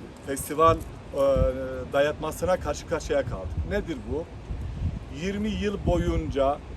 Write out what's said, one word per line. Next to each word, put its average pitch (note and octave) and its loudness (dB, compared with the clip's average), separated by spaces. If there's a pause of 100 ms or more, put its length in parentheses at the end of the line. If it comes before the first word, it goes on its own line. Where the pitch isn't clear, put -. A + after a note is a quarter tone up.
(260)
festival, D#3 4
e, D#3+ -6 (1120)
dayatmasına D3+ 2
karşı G3 -4
karşıya D3+ 0
kaldık. - -4
Nedir F3 -2 (160)
bu? - -2 (1000)
Yirmi G3+ -2
yıl G3 -2
boyunca D#3+ 4 (180)